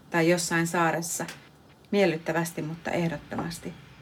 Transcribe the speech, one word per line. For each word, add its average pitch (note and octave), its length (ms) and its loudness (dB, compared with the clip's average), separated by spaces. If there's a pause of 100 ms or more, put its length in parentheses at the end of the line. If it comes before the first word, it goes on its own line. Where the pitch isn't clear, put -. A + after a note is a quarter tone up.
(100)
tai E3+ 200 4
jossain E3+ 360 2
saaressa, E3 600 0 (640)
miellyttävästi, E3 720 2
mutta E3 280 -6
ehdottomasti. E3+ 840 -4 (300)